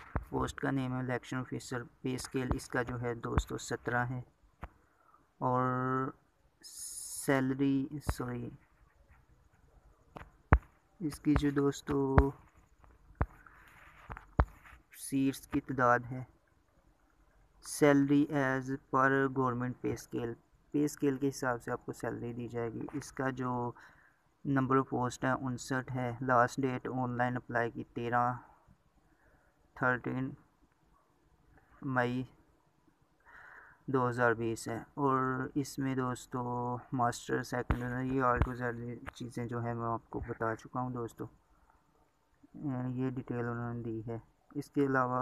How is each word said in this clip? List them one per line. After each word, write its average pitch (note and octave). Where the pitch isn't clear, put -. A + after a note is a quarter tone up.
post C3
का C#3
name C3
है B2+
election B2+
officer, B2+
पे B2+
scale C3
इसका C3+
जो B2
है A#2+
दोस्तों A#2+
सत्रह B2
है B2
और B2+
salary, C3+
sorry, B2
इसकी D3
जो C#3+
दोस्तों C#3
seats C3+
की D3
तादाद B2
है, B2+
salary C#3+
as C3
per C3+
government B2
pay A#2+
scale, A#2+
पे D3
स्केल C#3
के C#3
हिसाब C3
से B2
आपको A#2+
salary A#2
दी A#2+
जाएगी। A#2
इसका C3
जो B2+
नंबर C3+
ऑफ C3+
पोस्ट B2
है C3
उनसठ B2+
है, B2
Last B2
date B2+
online B2
apply A#2
की B2
तेरह, A#2+
थर्टीन B2+
मई B2
दो C3
हज़ार A#2+
बीस A2+
है। A2+
और C3
इसमें C3+
दोस्तों B2
master B2
सेकंड, B2
ये C3+
all A#2+
to B2
Z A#2+
चीज़ें A#2+
जो A#2+
है A#2+
मैं A#2
आपको -
बता A2+
चुका -
हूँ B2+
दोस्तों, A#2
अ, -
ये C3
detail B2
उन्होंने A#2+
दी A2+
है। A2+
इसके C#3+
अलावा B2+